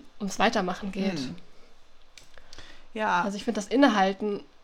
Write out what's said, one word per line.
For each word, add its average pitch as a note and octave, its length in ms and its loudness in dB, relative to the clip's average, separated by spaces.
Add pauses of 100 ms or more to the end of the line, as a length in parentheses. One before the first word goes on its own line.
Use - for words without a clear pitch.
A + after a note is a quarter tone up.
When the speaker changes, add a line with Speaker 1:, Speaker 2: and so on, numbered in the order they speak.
(200)
Speaker 1:
ums G3 200 -4
Weitermachen G3 520 2
geht. F#3+ 220 0
Speaker 2:
Mhm. C#3+ 220 -6 (1600)
Ja. G3+ 280 2
Speaker 1:
Also G3+ 160 -2
ich G3 60 -8
find A3 140 -2
das G3+ 100 -4
Innehalten, G#3 760 4 (220)